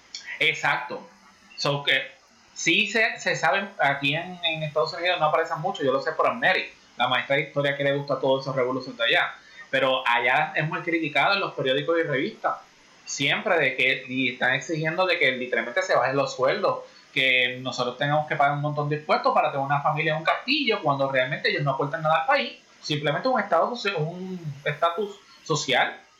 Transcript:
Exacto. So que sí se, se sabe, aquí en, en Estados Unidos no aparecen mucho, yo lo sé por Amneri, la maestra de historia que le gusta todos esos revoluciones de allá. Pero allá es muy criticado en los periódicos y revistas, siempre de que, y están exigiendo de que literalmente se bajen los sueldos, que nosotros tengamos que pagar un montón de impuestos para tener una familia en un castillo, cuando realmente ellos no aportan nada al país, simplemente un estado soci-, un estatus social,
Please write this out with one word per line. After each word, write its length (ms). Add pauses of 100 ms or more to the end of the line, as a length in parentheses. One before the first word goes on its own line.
(400)
Exacto. 680 (480)
So 280
que 260 (440)
sí 340
se, 320
se 160
sabe, 300 (120)
aquí 380
en, 280
en 180
Estados 320
Unidos 260
no 60
aparecen 340
mucho, 240
yo 80
lo 100
sé 100
por 140
Amneri, 440 (260)
la 120
maestra 280
de 60
historia 340
que 80
le 100
gusta 240
todos 240
esos 140
revoluciones 420
de 60
allá. 300 (360)
Pero 360
allá 500
es 120
muy 120
criticado 540
en 60
los 120
periódicos 460
y 60
revistas, 520 (480)
siempre 540
de 180
que, 320
y 240
están 220
exigiendo 520
de 120
que 140
literalmente 500
se 120
bajen 220
los 180
sueldos, 440 (340)
que 480
nosotros 380
tengamos 300
que 80
pagar 180
un 80
montón 260
de 80
impuestos 380
para 160
tener 160
una 160
familia 300
en 60
un 60
castillo, 580
cuando 280
realmente 400
ellos 120
no 100
aportan 300
nada 200
al 40
país, 260 (280)
simplemente 480
un 120
estado 320
soci-, 240
un 440 (240)
estatus 520 (280)
social, 560 (200)